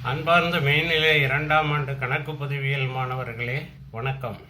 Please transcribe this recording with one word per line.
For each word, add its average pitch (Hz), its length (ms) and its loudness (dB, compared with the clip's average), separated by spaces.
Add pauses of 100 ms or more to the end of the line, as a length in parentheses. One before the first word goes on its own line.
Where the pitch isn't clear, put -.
அன்பார்ந்த 165 560 2
மேல்நிலை 156 600 4
இரண்டாம் 151 500 2
ஆண்டு 139 260 -2
கணக்கு 139 340 -4
பதிவியல் 139 600 -2
மாணவர்களே, 127 720 -4 (260)
வணக்கம். 117 460 -6 (120)